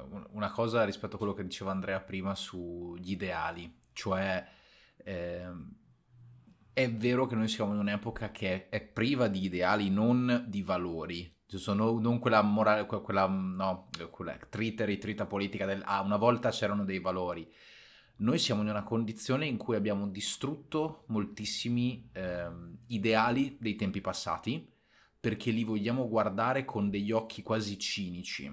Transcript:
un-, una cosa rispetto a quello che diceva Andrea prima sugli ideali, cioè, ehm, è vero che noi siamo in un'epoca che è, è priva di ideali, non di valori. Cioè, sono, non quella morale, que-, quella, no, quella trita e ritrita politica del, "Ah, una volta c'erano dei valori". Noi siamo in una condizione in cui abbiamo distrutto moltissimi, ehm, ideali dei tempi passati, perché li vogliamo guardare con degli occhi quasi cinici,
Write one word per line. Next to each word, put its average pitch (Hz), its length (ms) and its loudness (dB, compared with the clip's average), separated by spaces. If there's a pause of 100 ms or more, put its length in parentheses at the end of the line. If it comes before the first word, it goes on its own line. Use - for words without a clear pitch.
un-, 98 220 -12
una 104 200 -2
cosa 117 340 2
rispetto 101 300 -4
a - 20 -6
quello 101 160 0
che 101 100 -6
diceva 95 280 -4
Andrea 95 280 0
prima 95 360 -4
sugli 87 760 -8
ideali, 87 680 -4 (120)
cioè, 95 540 0 (580)
ehm, 90 720 -8 (1000)
è 127 180 2
vero 123 360 2
che 117 80 -2
noi 110 120 2
siamo 104 260 0
in 104 60 0
un'epoca 104 520 -2
che 95 380 -4
è, - 0 -
è 104 120 -2
priva 123 460 2
di 95 160 0
ideali, 95 460 4
non 120 580 4
di 98 160 -2
valori. 85 680 -2 (140)
Cioè, 95 140 -8
sono, 110 400 2
non 117 200 4
quella 113 220 6
morale, 104 440 6
que-, 107 160 -4
quella, 95 260 4
no, 95 640 -2 (200)
quella 82 280 -8 (120)
trita 113 340 -2
e - 40 0
ritrita 101 380 -2
politica 98 400 -2
del, 98 200 -2
"Ah, 98 160 0
una 101 160 2
volta 120 320 4
c'erano 104 360 0
dei 95 140 -2
valori". 87 480 -2 (720)
Noi 123 220 2
siamo 107 220 2
in 104 80 0
una 104 140 -2
condizione 117 640 0
in 123 100 -2
cui 113 180 0
abbiamo 101 320 2
distrutto 147 1000 -4
moltissimi, 120 1040 -2
ehm, 87 640 -6 (100)
ideali 117 720 2
dei 107 160 -2
tempi 98 260 -2
passati, 95 720 -4 (480)
perché 113 320 0
li 113 120 2
vogliamo 110 440 0
guardare 110 580 2
con 101 240 0
degli 101 220 0
occhi 110 300 0
quasi 107 380 0
cinici, 87 720 -6